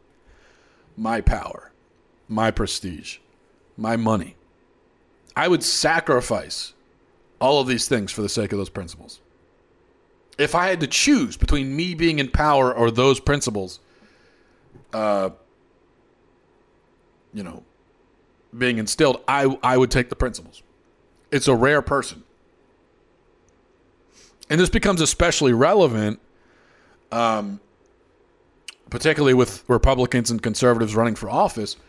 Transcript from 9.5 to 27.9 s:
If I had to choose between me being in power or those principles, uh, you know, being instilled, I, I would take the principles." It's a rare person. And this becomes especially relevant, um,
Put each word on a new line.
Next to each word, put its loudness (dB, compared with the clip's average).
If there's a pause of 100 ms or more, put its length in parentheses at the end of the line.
If 0
I 0
had -2
to -2
choose 0
between 0
me -4
being 0
in -4
power 2
or 2
those 4
principles, -4 (1120)
uh, -2 (2000)
you -12
know, -16 (920)
being 0
instilled, 0
I, 0
I 2
would 4
take 0
the -10
principles." -8 (680)
It's 0
a 6
rare 4
person. -4 (2250)
And 2
this 4
becomes 0
especially 2
relevant, 2 (880)
um, -2 (1300)